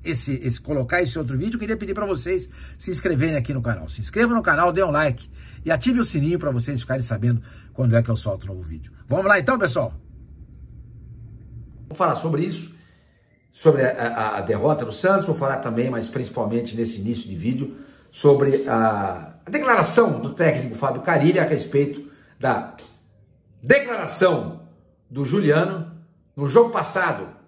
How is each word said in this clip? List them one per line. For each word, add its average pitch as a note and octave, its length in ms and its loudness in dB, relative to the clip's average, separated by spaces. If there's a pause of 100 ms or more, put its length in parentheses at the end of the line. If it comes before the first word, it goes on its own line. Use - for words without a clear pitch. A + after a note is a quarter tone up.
esse, C#3+ 300 -4
esse, B2 260 -4
colocar D3 400 -2
esse E3 180 -2
outro C3 200 -4
vídeo, A3+ 180 -2
eu - 20 -4
queria G#3+ 180 -4
pedir G3 180 -6
pra G#3 120 -4
vocês F3+ 440 -2 (280)
se - 120 -8
inscreverem D#3+ 460 0
aqui C3+ 180 -2
no B2 80 -2
canal. G#2+ 260 -4
Se - 120 -10
inscrevam A#3 360 2
no A3 60 2
canal, E3+ 300 4
dê F#3+ 120 2
um D#3+ 60 0
like D3 380 0 (360)
e D#3+ 80 0
ative A#3+ 280 2
o A3 40 2
sininho E3 340 0
pra D3 120 -2
vocês B2 300 -2
ficarem C3 220 -4
sabendo A#2 400 0 (320)
quando A#2 220 4
é A#2 60 6
que A2+ 60 -2
eu A2 80 0
solto - 280 -6
um G2 100 -8
novo F2+ 80 -10
vídeo. D#2 300 -12 (140)
Vamos F3+ 200 2
lá G3+ 120 6
então, B3 200 2
pessoal? - 360 0 (1900)
Vou D#3 80 -14
falar D#3+ 180 2
sobre D#3+ 300 -2
isso, - 300 -8 (800)
sobre C3 300 4
a, B2+ 80 4
a, A2+ 480 -2
a - 20 -4
derrota A2+ 440 0
do A2 80 -8
Santos, F#3 340 2
vou D#3+ 80 0
falar C3+ 240 -2
também, A#2+ 320 -2
mas A2+ 180 -4
principalmente A#2 680 -4
nesse A2+ 240 -4
início A2+ 280 -4
de F#2+ 60 -10
vídeo, B2+ 420 -4 (340)
sobre C#3 580 4
a, G2+ 760 0
a F3 60 -16
declaração A3+ 680 4
do A#2 100 -6
técnico B2+ 460 0
Fábio C3+ 260 -4
Carille D#3 380 4
a D#3 40 2
respeito C#3+ 680 -2 (280)
da A#2 380 -2 (840)
declaração F#3 1080 0 (420)
do C3+ 140 -4
Juliano E3 760 0 (360)
no C#3 120 -4
jogo A#3 220 6
passado E3 580 -2 (200)